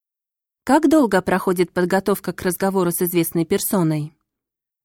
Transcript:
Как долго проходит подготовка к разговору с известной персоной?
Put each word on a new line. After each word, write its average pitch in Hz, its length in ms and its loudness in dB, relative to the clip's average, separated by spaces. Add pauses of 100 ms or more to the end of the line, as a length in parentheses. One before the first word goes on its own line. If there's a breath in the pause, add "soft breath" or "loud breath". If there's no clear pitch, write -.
(640)
Как 311 260 4
долго 226 320 4
проходит 185 500 0
подготовка 190 640 -2
к - 80 -14
разговору 190 500 0
с - 120 -4
известной 170 420 -2
персоной? 160 720 -2 (680)